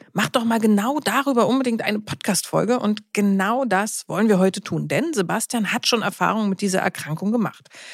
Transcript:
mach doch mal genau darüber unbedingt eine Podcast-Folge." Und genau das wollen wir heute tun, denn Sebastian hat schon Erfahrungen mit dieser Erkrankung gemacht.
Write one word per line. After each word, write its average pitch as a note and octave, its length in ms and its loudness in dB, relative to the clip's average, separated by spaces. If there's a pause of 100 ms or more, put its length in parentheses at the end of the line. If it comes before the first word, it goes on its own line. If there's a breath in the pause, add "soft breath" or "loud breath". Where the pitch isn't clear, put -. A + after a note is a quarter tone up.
(120)
mach G#3 160 0
doch A#3+ 160 0
mal A3+ 160 2
genau A3 400 2
darüber A#3+ 480 2
unbedingt B3 340 0
eine G#3 160 -2
Podcast-Folge." G#3 800 -2
Und G#3 340 -4
genau G3+ 520 2
das G#3 420 -2
wollen G3+ 220 2
wir G3 100 6
heute F#3+ 220 2
tun, D#3 260 -4
denn A3+ 260 0
Sebastian G#3 600 -2
hat A#3 160 -2
schon A3+ 140 2
Erfahrungen F#3 460 0
mit F#3+ 120 -2
dieser F#3+ 180 0
Erkrankung E3+ 540 -4
gemacht. A3 360 -2 (260 loud breath)